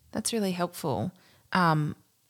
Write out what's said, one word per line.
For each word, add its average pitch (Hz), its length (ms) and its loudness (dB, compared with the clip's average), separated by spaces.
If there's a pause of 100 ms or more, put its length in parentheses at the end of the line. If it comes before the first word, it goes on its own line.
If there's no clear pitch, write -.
(120)
That's - 200 -4
really 208 200 -2
helpful. 175 580 -2 (420)
Um, 156 440 4 (340)